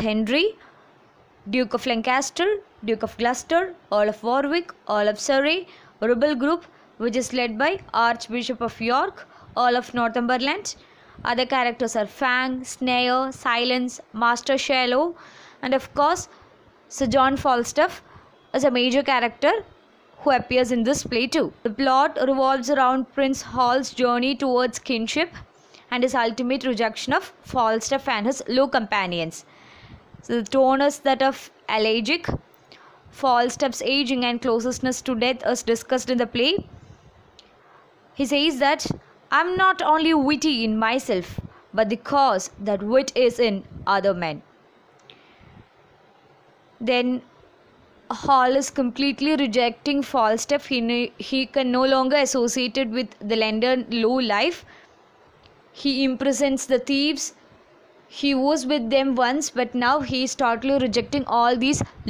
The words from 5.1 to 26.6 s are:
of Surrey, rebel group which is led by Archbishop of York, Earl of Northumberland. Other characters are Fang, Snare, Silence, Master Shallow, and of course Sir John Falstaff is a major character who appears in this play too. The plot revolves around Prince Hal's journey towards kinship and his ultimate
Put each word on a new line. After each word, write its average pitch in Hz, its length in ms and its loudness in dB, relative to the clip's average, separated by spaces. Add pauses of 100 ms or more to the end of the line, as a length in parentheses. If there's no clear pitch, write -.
of 208 60 -12
Surrey, 294 480 0 (440)
rebel 277 320 2
group 339 240 0 (380)
which 233 160 -2
is 240 180 -8
led 226 240 -2
by 311 80 2 (320)
Archbishop 233 640 -4
of - 120 -12
York, 254 460 -2 (380)
Earl 247 180 4
of - 180 -12
Northumberland. 247 760 -2 (580)
Other 247 220 0
characters 240 400 -2
are 214 100 0
Fang, 254 580 -2 (120)
Snare, 254 560 0
Silence, 247 680 -2 (140)
Master 240 440 0 (100)
Shallow, 262 480 2 (460)
and 262 180 -2
of - 100 -10 (120)
course 330 280 0 (720)
Sir 269 80 0 (100)
John 269 180 4
Falstaff 269 640 0 (580)
is 254 40 2
a 285 80 4
major 247 320 2
character 262 500 2 (680)
who 294 100 2
appears 247 400 2
in 240 120 2
this 254 200 0
play 247 240 -2
too. 262 180 0 (180)
The 233 60 -2
plot 269 480 2 (120)
revolves 269 420 2
around 262 420 2
Prince 269 300 0
Hal's 247 500 0
journey 247 420 2
towards 247 440 0
kinship 254 580 -4 (540)
and 247 120 0
his 254 120 0
ultimate 247 500 -2